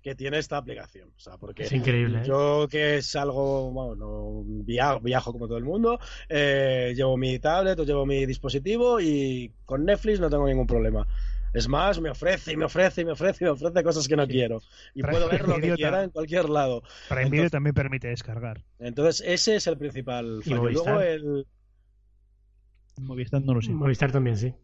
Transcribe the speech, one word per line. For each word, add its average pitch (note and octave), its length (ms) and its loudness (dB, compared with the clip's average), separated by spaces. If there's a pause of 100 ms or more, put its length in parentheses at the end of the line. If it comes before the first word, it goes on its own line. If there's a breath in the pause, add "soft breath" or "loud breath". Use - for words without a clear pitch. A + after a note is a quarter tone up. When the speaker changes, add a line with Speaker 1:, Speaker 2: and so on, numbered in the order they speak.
Speaker 1:
que C3+ 100 -10
tiene C3+ 240 -6
esta D3 200 -4
aplicación. A2+ 580 -12
O - 40 -20
sea, F#2 180 -20
porque G#2 260 -12
Speaker 2:
Es G#2+ 80 -4
increíble, A#2+ 480 2
¿eh? A#2 80 -2
Speaker 1:
yo D3 420 2
que D3 320 2
salgo, C3+ 720 -2
bueno, B2+ 240 -6
no G#2+ 500 -8
via-, A#2 540 0
viajo B2 320 -2
como A#2 160 -8
todo A2+ 100 -6
el A#2+ 60 -6
mundo, A3+ 360 0 (280 loud breath)
eh, C3+ 680 2
llevo C3 220 2
mi B2+ 220 -2
tablet F3+ 400 2
o D3+ 60 0
llevo C#3 200 0
mi C#3 220 0
dispositivo F#3+ 760 0
y C3+ 500 0 (140)
con C#3 180 -2
Netflix G3+ 360 2
no E3 100 2
tengo C#3+ 180 2
ningún C3 200 2
problema. A2 400 2 (480 loud breath)
Es A#2 120 0
más, E3 320 2
me D#3 120 -4
ofrece D#3+ 420 -2
y D3+ 40 -2
me D#3+ 80 0
ofrece F3+ 360 2
y E3 40 0
me E3 80 -2
ofrece E3+ 300 0
y - 20 0
me D#3+ 60 4
ofrece E3 320 0
cosas D#3 240 2
que D3+ 80 4
no C#3+ 120 4
Speaker 2:
Sí. - 60 -6
Speaker 1:
quiero. A2+ 280 0 (320 loud breath)
Y C3+ 80 -8
Speaker 3:
Prime C#3+ 100 0
Speaker 1:
puedo - 160 6
ver - 200 2
lo F3+ 80 4
que D3+ 60 0
Speaker 3:
Video E3+ 140 4
Speaker 1:
quiera D3+ 220 2
Speaker 3:
ta-, G3 60 2
Speaker 1:
en F#3 80 -2
cualquier D#3 380 0
lado. C3+ 340 2 (240 loud breath)
Speaker 3:
Prime C#3 80 -2
Video C3 100 2
Speaker 1:
Entonces, D3+ 260 4
Speaker 3:
también C#3+ 220 0
permite C3 360 -2
descargar. A#2 520 -8 (160)
Speaker 1:
entonces, C3+ 480 0
ese F3+ 300 2
es - 100 -2
el D#3+ 140 0
principal B2 680 -6
Speaker 2:
¿Y D#3 40 -4
Speaker 1:
fallo. B2 120 0
Speaker 2:
Movistar? B2 320 0
Speaker 1:
Luego G3+ 80 2
el D3+ 460 -2 (1500)
Speaker 3:
Movistar C3 400 -2
no C3+ 140 2
lo A2+ 80 2
sé. A#2 80 -2
Speaker 2:
Movistar C#3 400 2
también, B2 260 2
sí. B2 160 -2 (100)